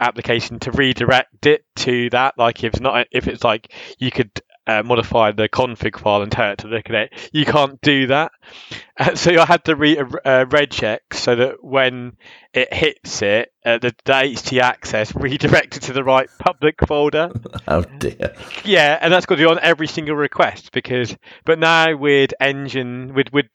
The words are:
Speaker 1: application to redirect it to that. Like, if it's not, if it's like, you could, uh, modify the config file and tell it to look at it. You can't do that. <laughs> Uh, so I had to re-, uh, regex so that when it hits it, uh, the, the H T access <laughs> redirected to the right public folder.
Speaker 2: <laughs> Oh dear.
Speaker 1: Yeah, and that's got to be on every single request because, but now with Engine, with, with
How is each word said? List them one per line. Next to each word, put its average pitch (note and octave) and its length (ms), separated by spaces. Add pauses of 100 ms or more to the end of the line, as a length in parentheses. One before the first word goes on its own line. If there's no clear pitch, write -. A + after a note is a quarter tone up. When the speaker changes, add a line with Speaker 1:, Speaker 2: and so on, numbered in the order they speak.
Speaker 1:
application A#2+ 600
to A#2+ 120
redirect B2+ 760
it D3 180 (120)
to A#2+ 340
that. B2+ 260
Like, A#2 280
if A2+ 100
it's - 60
not, B2+ 320
if B2 160
it's - 160
like, A2+ 280 (260)
you B2+ 120
could, A2+ 200 (360)
uh, G#2+ 180
modify A#2 460
the G#2+ 180
config A#2+ 480
file G#2 260
and G#2 100
tell A2 180
it G2 80
to - 80
look A2 240
at A#2 60
it. - 360
You D3+ 120
can't C#3 360
do C#3 280
that. D3 280
<laughs> - 60 (560)
Uh, D#3+ 160
so E3+ 240
I E3 60
had E3+ 220
to D#3+ 100
re-, D3+ 220
uh, C3 480
regex B2+ 520 (140)
so - 240
that B2+ 260
when B2+ 540 (380)
it B2+ 180
hits - 480
it, G#2+ 320 (100)
uh, A#2+ 140
the, A#2+ 180 (120)
the C3+ 100
H C3+ 260
T B2+ 160
access A#2+ 560
<laughs> - 0
redirected C#3+ 680
to C3 100
the C3+ 100
right C3 360
public D#3+ 380 (120)
folder. D3+ 420 (200)
Speaker 2:
<laughs> - 180
Oh E2+ 140
dear. - 520 (300)
Speaker 1:
Yeah, D#3+ 340
and E3 140
that's F3+ 140
got F#3 80
to C#3+ 80
be - 20
on E3 160
every D#3+ 260
single D3 300
request C#3 560
because, B2 420 (300)
but E3 140
now D#3+ 360
with C#3 460
Engine, C3 720
with, C3+ 220
with C#3+ 200